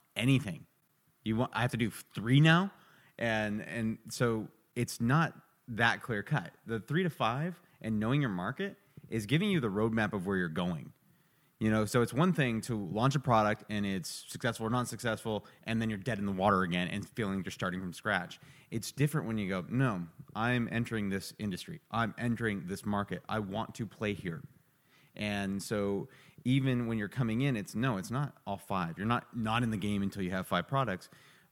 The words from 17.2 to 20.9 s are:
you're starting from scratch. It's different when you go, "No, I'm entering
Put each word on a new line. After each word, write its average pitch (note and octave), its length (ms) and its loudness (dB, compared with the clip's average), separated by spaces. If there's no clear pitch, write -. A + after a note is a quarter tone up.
you're F2+ 100 -6
starting F#2 280 -4
from F2+ 140 -6
scratch. F#2 440 -2
It's - 220 -6
different C#3+ 360 0
when A2+ 100 -2
you G2+ 100 -2
go, F#2 220 -2
"No, A#2 320 0
I'm A#2+ 380 2
entering A2+ 360 0